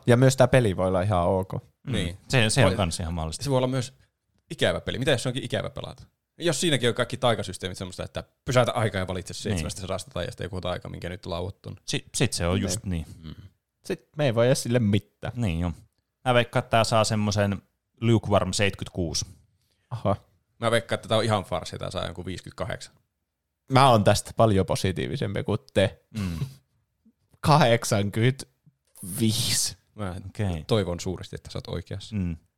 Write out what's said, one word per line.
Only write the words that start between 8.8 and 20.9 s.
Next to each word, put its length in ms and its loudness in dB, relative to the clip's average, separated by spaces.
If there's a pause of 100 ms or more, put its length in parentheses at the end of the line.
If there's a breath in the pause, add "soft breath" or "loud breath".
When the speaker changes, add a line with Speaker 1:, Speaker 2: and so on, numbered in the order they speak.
Speaker 3:
ja 100 -2
valitse 260 -8
Speaker 2:
Niin. 80 -12
Speaker 3:
seitsemästä 400 -4
sadasta 300 -8
taijasta 320 -8
joku 180 -8
taika, 280 -6
minkä 200 -10
nyt 160 -12
lauuttu. 500 -8 (100)
Speaker 2:
Sit, 200 -6 (100)
sit 180 0
se 140 -2
on 140 2
just 240 -4
Speaker 1:
Niin. 200 -4 (180)
Speaker 2:
niin. 140 -14
Speaker 3:
Mm. 60 -20 (420)
Speaker 1:
Sit 220 -8 (100)
me 80 0
ei 100 0
voi 120 4
edes 160 2
sille 160 2
mitään. 560 0
Speaker 2:
Niin 240 0
jo. 120 0 (540)
Mä 80 2
veikkaan, 300 2
että 60 -18
tää 140 4
saa 200 4
semmosen 580 0 (400)
lukewarm 520 2
seitkytkuus. 720 -2 (640)
Speaker 1:
Aha. 260 -2 (440)
Speaker 3:
Mä 120 0
veikkaan, 260 0